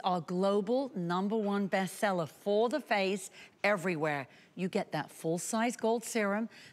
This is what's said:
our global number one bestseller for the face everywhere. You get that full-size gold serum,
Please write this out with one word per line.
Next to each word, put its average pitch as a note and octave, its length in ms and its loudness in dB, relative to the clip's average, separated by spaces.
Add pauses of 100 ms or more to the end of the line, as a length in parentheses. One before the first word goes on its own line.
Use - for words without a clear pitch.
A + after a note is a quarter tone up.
our F3+ 160 0
global G3+ 760 0
number F#3 420 0
one G3+ 340 0
bestseller F#3+ 580 0
for G#3 400 2
the C#4 120 -2
face G3 500 0 (340)
everywhere. D#3+ 640 0 (280)
You F3+ 140 -2
get - 240 -2
that D#3 180 -4
full-size A3 680 -2
gold A3+ 260 0
serum, G#3+ 460 0 (220)